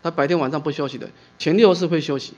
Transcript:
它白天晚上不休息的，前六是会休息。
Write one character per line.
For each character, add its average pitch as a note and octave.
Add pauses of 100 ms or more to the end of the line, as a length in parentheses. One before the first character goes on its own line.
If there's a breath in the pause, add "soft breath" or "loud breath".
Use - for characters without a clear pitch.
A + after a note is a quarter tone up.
它 E3+
白 C#3+
天 E3+
晚 C3
上 D3+
不 D3+
休 C#3+
息 C3
的， A#2 (300 soft breath)
前 D#3
六 G3+
是 F3
会 D#3+
休 C#3
息。 -